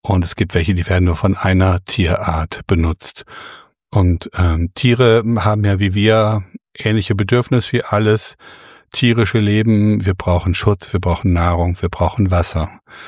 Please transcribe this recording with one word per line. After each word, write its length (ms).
Und 220
es 120
gibt 180
welche, 200
die 140
werden 160
nur 120
von 200
einer 480
Tierart 800
benutzt. 580
Und, 460
ähm, 380
Tiere 480
haben 260
ja 160
wie 140
wir 500
ähnliche 380
Bedürfnisse 580
wie 100
alles 540
tierische 460
Leben. 680
Wir 100
brauchen 400
Schutz, 380
wir 80
brauchen 320
Nahrung, 480
wir 80
brauchen 420
Wasser. 500